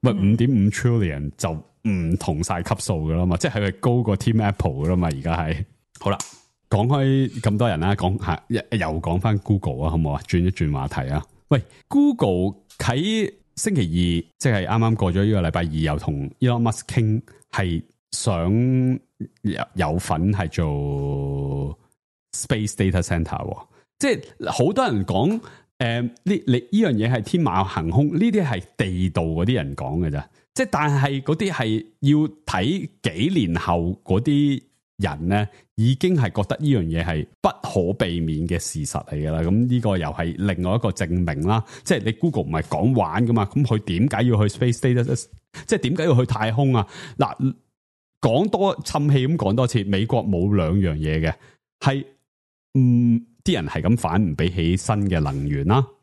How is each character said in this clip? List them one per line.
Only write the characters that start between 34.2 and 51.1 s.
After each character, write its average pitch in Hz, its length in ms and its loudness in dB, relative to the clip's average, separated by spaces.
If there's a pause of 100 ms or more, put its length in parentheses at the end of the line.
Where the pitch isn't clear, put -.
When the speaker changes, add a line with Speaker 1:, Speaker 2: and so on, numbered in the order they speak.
Speaker 1:
啲 143 420 0 (360)
人 80 300 -4
呢， 104 200 0 (280)
已 120 200 2
經 180 200 2
係 131 140 2
覺 101 180 -2
得 - 120 -4
呢 151 100 -2
樣 110 120 2
嘢 82 220 -2
係 - 220 -2 (140)
不 202 80 0
可 - 440 -2 (120)
避 87 160 -2
免 80 260 -2
嘅 85 120 -2
事 78 260 -6
實 - 240 -6
嚟 76 60 -8
㗎 76 180 -4
啦。 80 80 -2
咁 82 100 0 (160)
呢 123 140 0
個 101 180 0
又 80 100 -4
係 85 300 -4
另 90 320 -2
外 107 60 2
一 - 20 0
個 110 120 0
證 90 180 -4
明 82 400 -2
啦。 110 160 0 (180)
即 - 120 0
係 117 100 -2
你 110 80 -2
Google 113 320 -2
唔 73 60 -8
係 80 120 -2
講 104 340 0
玩 98 300 2
㗎 117 60 2
嘛， 113 200 2
咁 143 120 2
佢 113 160 0
點 101 280 0
解 110 140 -2
要 123 140 4 (120)
去 - 100 -6
Space 123 200 0
Data， 127 480 0 (400)
即 220 100 0
係 - 20 -2
點 - 180 -2
解 262 80 -2
要 160 100 4
去 123 120 4
太 110 260 -2
空 135 220 2
啊？ 104 120 2 (320)
嗱， 131 360 -2 (640)
講 139 280 2
多， 196 360 2
氹 147 280 0
氣 131 160 4
咁 165 80 0
講 101 180 2
多 127 120 2
次， 113 180 0
美 98 220 0
國 117 180 0
冇 98 300 0
兩 87 220 2
樣 92 180 2
嘢 78 340 -2